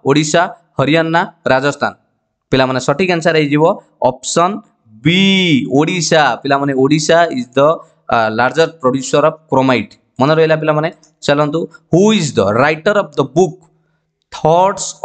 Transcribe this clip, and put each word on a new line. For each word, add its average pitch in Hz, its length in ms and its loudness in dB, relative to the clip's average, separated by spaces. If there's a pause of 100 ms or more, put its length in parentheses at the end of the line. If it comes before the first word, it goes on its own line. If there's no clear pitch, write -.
ଓଡ଼ିଶା, 156 440 0 (300)
ହରିୟାଣା, 160 540 0 (140)
ରାଜସ୍ଥାନ। 131 460 -2 (580)
ପିଲାମାନେ, 131 280 0
ସଠିକ୍ 147 320 -2
ଆନ୍ସର 165 240 0
ହେଇଯିବ 156 440 0 (260)
ଅପସନ୍ 170 540 -2 (280)
ବି, 170 840 0
ଓଡ଼ିଶା। 156 640 0
ପିଲାମାନେ, 139 380 -2
ଓଡ଼ିଶା 156 520 2
is 127 200 -6 (120)
the, 151 200 2 (340)
ଆ, 117 180 0
ଲାର୍ଜର 127 380 0
ପ୍ରଡ୍ୟୁସର 135 580 -2
of 156 80 2 (200)
chromite। 131 400 0 (260)
ମନେ 147 160 2
ରହିଲା 160 200 2
ପିଲାମାନେ? 156 360 -2 (300)
ଚାଲନ୍ତୁ, 147 380 0 (360)
who 208 180 4
is 180 120 0
the 107 220 0 (100)
writer 156 380 0
of 196 160 -2
the 143 140 -2
book 156 280 -2 (800)
Thoughts 180 520 0 (200)